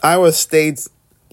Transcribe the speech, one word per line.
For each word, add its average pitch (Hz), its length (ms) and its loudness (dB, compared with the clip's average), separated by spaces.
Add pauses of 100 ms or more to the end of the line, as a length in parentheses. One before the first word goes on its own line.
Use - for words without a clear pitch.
Iowa 170 300 2
State's 156 580 -2 (440)